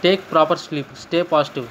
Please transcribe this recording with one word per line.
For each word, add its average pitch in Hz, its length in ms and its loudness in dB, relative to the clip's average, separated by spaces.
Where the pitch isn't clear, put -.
Take 190 300 0
proper 160 260 4
sleep. 147 380 -8
Stay 170 280 -4
positive. 147 480 -2